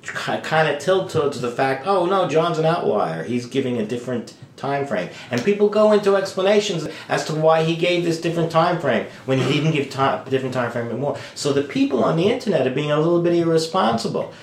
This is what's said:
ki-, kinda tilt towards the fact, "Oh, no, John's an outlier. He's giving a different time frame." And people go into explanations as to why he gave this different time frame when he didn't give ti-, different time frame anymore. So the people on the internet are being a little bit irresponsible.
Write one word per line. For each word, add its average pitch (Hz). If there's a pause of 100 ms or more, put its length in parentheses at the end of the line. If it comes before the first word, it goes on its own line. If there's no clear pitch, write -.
ki-, -
kinda 156
tilt 185
towards 135
the 120
fact, 135
"Oh, 190
no, 190
John's 160
an 156
outlier. 104
He's 120
giving 123
a 104
different 120 (220)
time 139
frame." 92 (200)
And -
people 202
go 214
into 196
explanations 190 (200)
as 147
to 160
why 160
he 165
gave 175
this 160
different 165
time 165
frame 117 (200)
when 131
he 131
didn't 156
give 139
ti-, 135
different 127
time 120
frame 117
anymore. 127 (200)
So 143
the 139
people 269
on 160
the 175
internet 196
are 123
being 147
a 147
little 170
bit 170
irresponsible. 170 (100)